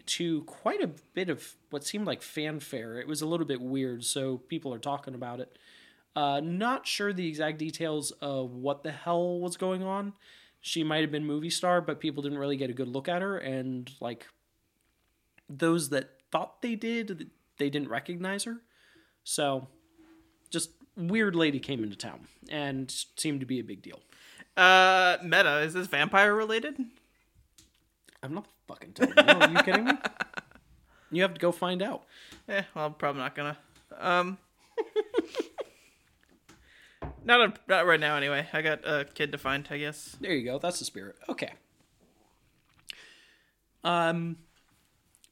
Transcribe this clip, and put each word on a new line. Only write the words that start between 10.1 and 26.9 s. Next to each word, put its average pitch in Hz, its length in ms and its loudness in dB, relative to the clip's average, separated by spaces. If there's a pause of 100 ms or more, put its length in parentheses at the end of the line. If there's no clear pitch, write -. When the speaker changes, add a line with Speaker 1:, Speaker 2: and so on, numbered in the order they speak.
Speaker 1:
She - 220 -4
might 156 200 2
have 151 80 0
been 151 160 -4
movie 151 240 -4
star, 180 320 2
but 151 180 -4
people 147 220 -4
didn't 143 160 -4
really 139 180 -2
get 135 140 -4
a - 20 -6
good 127 160 -4
look 135 200 -6
at 175 140 0
her, 196 160 -2
and, 131 520 -6 (100)
like, 120 260 -8 (1200)
those 160 420 2
that - 300 -4 (120)
thought - 300 -4
they 233 120 -2
did, 214 560 -6 (280)
they 143 120 0
didn't 143 180 -4
recognize 175 560 -6
her. 233 180 -10 (640)
So, 139 440 -2 (840)
just 165 200 -4 (260)
weird 196 400 2
lady 151 240 4
came 127 240 -4
into 101 120 -8
town 87 300 -12 (220)
and 135 420 -6 (260)
seemed 147 240 -2
to 131 60 -6
be 127 140 -2
a - 40 -6
big 98 180 -12
deal. - 180 -18 (560)
Speaker 2:
Uh, 185 680 8
Meta, 170 380 6
is 156 140 0
this 180 120 -2
vampire 196 480 6
related? 220 420 -2 (1500)